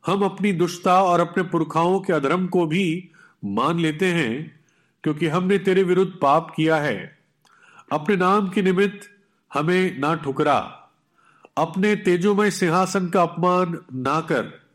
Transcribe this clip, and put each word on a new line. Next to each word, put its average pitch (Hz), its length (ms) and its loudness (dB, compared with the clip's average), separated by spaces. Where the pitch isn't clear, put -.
हम 196 160 0
अपनी 190 300 -2
दुष्टता 180 500 2
और 175 180 4
अपने 170 220 -2
पुरखाओं 170 580 0
के 190 120 -2
अधर्म 160 340 0
को 180 200 0
भी 175 440 -2
मान 120 340 -2
लेते 160 280 0
हैं, 160 540 -2
क्योंकि 151 240 -2
हमने 180 320 2
तेरे 190 240 2
विरुद्ध 185 300 2
पाप 156 340 2
किया 160 200 2
है। 139 420 -4
अपने 151 240 0
नाम 190 320 2
के 202 140 -2
निमित्त 190 480 0
हमें 175 440 0
ना 147 160 0
ठुकरा, 143 760 -2
अपने 185 380 0
तेजोमय 196 540 2
सिंहासन 180 580 0
का 180 140 2
अपमान 175 580 0
ना 135 260 -2
कर। 143 540 -4